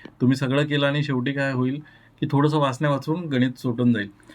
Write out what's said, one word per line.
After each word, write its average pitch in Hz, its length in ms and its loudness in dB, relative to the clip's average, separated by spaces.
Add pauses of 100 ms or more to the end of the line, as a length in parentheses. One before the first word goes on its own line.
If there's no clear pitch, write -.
(200)
तुम्ही 127 160 4
सगळं 139 280 0
केलं 143 220 0
आणि 143 160 0
शेवटी 135 300 -2
काय 135 200 -2
होईल 131 280 -2 (400)
की 147 100 -2
थोडंसं 147 280 2
वाचण्या 143 320 0
वाचून 147 300 -2
गणित 131 380 0
सुटून 120 340 2
जाईल. 104 160 -2 (260)